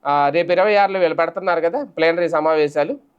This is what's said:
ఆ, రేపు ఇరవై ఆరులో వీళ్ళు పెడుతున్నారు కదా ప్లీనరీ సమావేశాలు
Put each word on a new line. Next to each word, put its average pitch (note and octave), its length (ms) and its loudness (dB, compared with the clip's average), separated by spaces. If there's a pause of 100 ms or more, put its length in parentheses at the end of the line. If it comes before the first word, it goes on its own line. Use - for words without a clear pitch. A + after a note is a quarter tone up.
ఆ, C#3+ 240 2
రేపు E3+ 220 0
ఇరవై G3 240 2
ఆరులో G3 240 2
వీళ్ళు E3 160 2
పెడుతున్నారు E3+ 460 -2
కదా F#3 220 -2
ప్లీనరీ E3+ 460 0
సమావేశాలు D#3 680 0 (220)